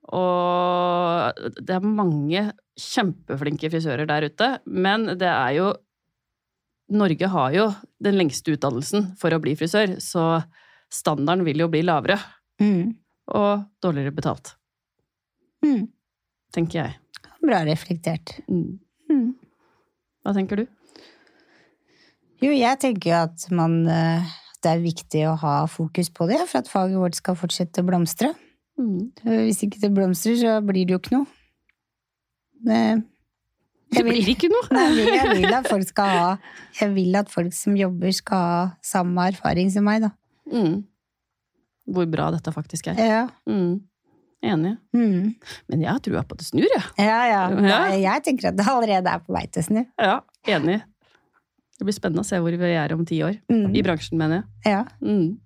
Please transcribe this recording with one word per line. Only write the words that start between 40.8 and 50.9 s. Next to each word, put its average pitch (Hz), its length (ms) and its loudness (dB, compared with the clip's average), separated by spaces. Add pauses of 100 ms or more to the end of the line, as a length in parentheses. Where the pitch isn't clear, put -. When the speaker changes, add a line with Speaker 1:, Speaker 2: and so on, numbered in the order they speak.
Speaker 1:
Hvor 180 180 0
bra 156 260 -2
dette 160 220 -6
faktisk - 380 -8
er. 190 100 -4
Speaker 2:
Ja. 220 200 2 (280)
Speaker 1:
Mm. 190 300 0 (640)
Enig. 196 320 0 (180)
Speaker 2:
Mm. 214 400 2 (340)
Speaker 1:
Men - 160 -2
jeg - 80 -2
har 254 80 -2
trua 82 240 -4
på - 140 -12
at - 20 -20
det - 80 -12
snur, - 220 2
jeg. - 140 2 (120)
Speaker 2:
Ja, 214 300 2
ja. 214 140 2 (100)
Speaker 1:
Ja. 196 300 4 (100)
Speaker 2:
Nei, 381 160 2
jeg 247 180 0
tenker 262 280 0
at 190 40 -4
det 202 140 2
allerede 208 420 2
er 170 80 -4
på - 160 -10
vei - 120 -2
til - 120 -6
å 165 60 0
snu. 220 160 0 (160)
Speaker 1:
Ja, 214 220 2 (260)
enig. 180 320 0 (1000)